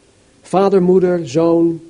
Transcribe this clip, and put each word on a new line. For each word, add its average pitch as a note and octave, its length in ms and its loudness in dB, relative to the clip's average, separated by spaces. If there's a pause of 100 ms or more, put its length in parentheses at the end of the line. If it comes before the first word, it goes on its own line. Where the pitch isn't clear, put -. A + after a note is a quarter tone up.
(420)
Vader, G3 400 0
moeder, F3 460 0
zoon, E3 600 0